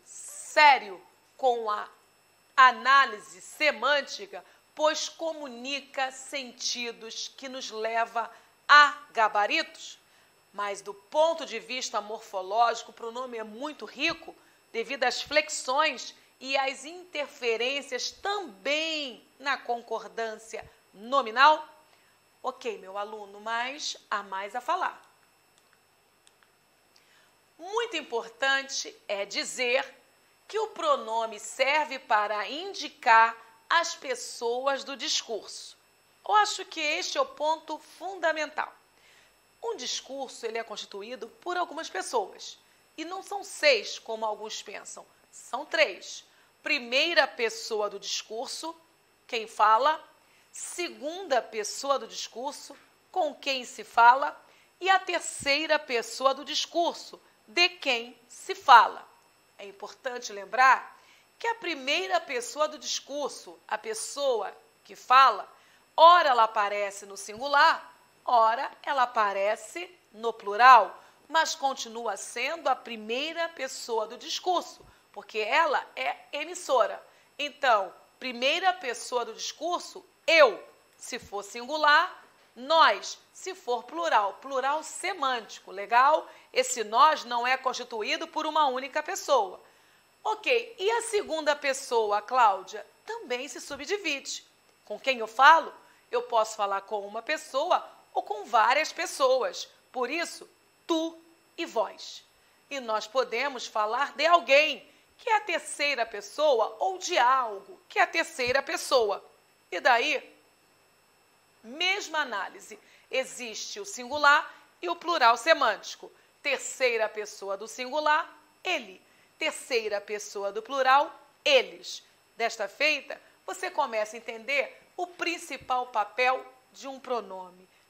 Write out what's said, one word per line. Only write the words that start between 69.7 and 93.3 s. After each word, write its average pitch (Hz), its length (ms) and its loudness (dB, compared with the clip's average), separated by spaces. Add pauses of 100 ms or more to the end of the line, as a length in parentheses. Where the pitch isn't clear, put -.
no 226 200 -6
plural, 214 640 8 (300)
mas 311 280 0
continua 233 640 -6
sendo 285 500 -6
a 262 80 2
primeira 254 720 -6
pessoa 247 580 -6
do 240 100 -14
discurso, - 680 -4 (260)
porque - 280 -10
ela 240 460 2 (100)
é 262 200 -4 (160)
emissora. 285 720 0 (340)
Então, 202 560 0 (260)
primeira 277 540 0
pessoa 247 520 -6
do 220 80 -12
discurso, 294 720 -8 (220)
eu, 294 360 6 (320)
se - 240 -12
for 202 240 -12
singular, 294 800 0 (320)
nós, 262 640 2 (140)
se 370 240 -12
for 233 280 -6
plural, 247 580 0
plural 277 420 -4
semântico, 269 880 -6
legal? 240 560 2 (240)
Esse 254 320 0
nós 254 400 6
não 240 240 -2
é 262 80 2
constituído 254 720 -4
por 311 180 -4
uma 302 220 2
única 262 340 -4
pessoa. 277 600 0 (600)
Ok, 302 560 -2
e 381 140 0
a 466 120 0
segunda 302 520 -2
pessoa, 233 640 -2
Cláudia, 208 640 2 (200)
também 294 420 -8